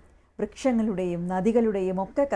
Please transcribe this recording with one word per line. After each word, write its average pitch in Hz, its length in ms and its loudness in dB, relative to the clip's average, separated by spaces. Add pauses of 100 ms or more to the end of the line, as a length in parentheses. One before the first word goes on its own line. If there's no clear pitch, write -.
(400)
വൃക്ഷങ്ങളുടെയും 208 880 0
നദികളുടെയും 190 760 0
ഒക്കെ 277 320 -2